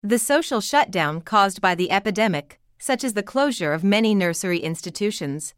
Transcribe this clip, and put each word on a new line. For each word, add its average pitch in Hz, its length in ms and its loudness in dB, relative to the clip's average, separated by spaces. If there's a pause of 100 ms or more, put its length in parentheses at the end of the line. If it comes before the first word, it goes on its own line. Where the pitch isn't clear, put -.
The 220 180 2
social 285 420 2
shutdown 170 580 0
caused 196 400 2
by 180 160 2
the 175 160 0
epidemic, 196 680 -2 (180)
such 254 240 -2
as 247 100 -2
the 202 80 -2
closure 220 520 0
of 160 100 -2
many 208 320 4
nursery 175 440 0
institutions 165 1000 -6